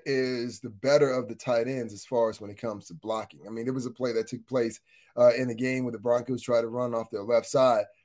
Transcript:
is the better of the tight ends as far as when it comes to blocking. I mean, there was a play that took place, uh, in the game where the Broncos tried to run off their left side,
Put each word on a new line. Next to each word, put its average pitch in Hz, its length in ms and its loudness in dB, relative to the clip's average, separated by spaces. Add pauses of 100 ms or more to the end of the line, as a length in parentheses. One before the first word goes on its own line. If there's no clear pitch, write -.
is 127 540 -2
the 117 100 -12
better 139 400 4
of 127 180 -2
the 117 60 -10
tight 117 340 0
ends 123 260 -6
as 101 120 -14
far 117 240 2
as 107 100 -8
when 101 120 -12
it 98 100 -14
comes 104 280 -6
to 85 40 -16
blocking. 107 540 -8
I - 20 -14
mean, 113 160 -8
there 127 80 -2
was 127 140 -4
a 123 40 -8
play 123 200 -4
that 113 160 -2
took - 180 -10
place, 117 340 -2 (380)
uh, 123 180 8
in 127 120 0
the 120 80 -4
game 127 280 -2
where 123 80 -2
the 113 60 -8
Broncos 120 460 0
tried 117 180 2
to 117 60 -4
run 120 260 -4
off 113 160 -4
their 101 140 -6
left 113 240 2
side, 127 380 4 (200)